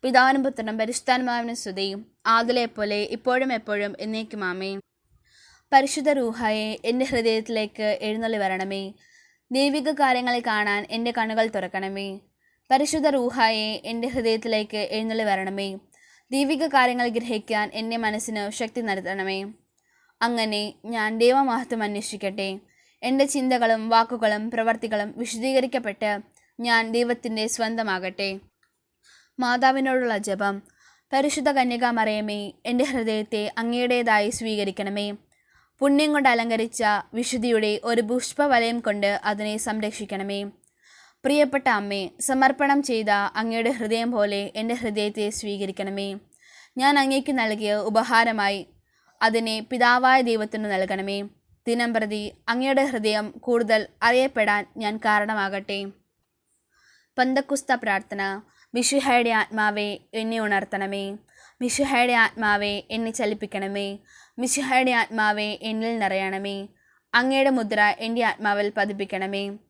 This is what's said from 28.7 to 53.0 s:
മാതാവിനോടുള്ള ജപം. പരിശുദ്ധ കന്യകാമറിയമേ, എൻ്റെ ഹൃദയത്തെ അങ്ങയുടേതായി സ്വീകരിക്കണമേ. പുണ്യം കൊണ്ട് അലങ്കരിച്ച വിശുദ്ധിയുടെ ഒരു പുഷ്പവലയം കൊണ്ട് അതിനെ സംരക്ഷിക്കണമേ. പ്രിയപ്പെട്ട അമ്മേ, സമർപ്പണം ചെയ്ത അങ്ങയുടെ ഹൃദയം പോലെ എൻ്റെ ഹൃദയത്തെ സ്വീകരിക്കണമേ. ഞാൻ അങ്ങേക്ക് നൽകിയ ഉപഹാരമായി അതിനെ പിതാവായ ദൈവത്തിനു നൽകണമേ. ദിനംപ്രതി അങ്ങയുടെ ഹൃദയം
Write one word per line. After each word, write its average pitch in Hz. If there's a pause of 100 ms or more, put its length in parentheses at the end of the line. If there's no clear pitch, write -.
മാതാവിനോടുള്ള 254
ജപം. 202 (560)
പരിശുദ്ധ 277
കന്യകാമറിയമേ, 233 (260)
എൻ്റെ 247
ഹൃദയത്തെ 220 (140)
അങ്ങയുടേതായി 233
സ്വീകരിക്കണമേ. 208 (760)
പുണ്യം 285
കൊണ്ട് 285
അലങ്കരിച്ച 233 (320)
വിശുദ്ധിയുടെ 226 (140)
ഒരു 233
പുഷ്പവലയം 240
കൊണ്ട് 202 (120)
അതിനെ 208
സംരക്ഷിക്കണമേ. 208 (840)
പ്രിയപ്പെട്ട 269
അമ്മേ, 202 (200)
സമർപ്പണം 277
ചെയ്ത 220 (240)
അങ്ങയുടെ 226
ഹൃദയം 226
പോലെ 208 (140)
എൻ്റെ 226
ഹൃദയത്തെ 208
സ്വീകരിക്കണമേ. 196 (680)
ഞാൻ 269
അങ്ങേക്ക് 269
നൽകിയ 214 (120)
ഉപഹാരമായി 220 (600)
അതിനെ 226
പിതാവായ 254
ദൈവത്തിനു 214
നൽകണമേ. 196 (500)
ദിനംപ്രതി 226 (260)
അങ്ങയുടെ 262
ഹൃദയം 214 (140)